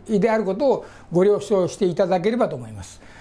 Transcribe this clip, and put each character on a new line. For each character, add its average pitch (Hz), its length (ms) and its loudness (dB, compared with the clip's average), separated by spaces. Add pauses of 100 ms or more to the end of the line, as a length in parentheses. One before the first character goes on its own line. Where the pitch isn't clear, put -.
で 214 220 2
あ 220 80 2
る 220 80 0
こ 190 80 -2
と 262 160 0
を 208 160 0 (260)
ご 175 120 4
了 202 180 4
承 190 260 0
し - 80 -10
て 208 100 -2
い 180 100 -2
た 196 100 2
だ 180 160 0
け 196 80 0
れ 240 80 0
ば 233 120 0
と 147 60 -8
思 120 120 -12
い 110 40 -16
ま 104 120 -12
す。 - 180 -20 (200)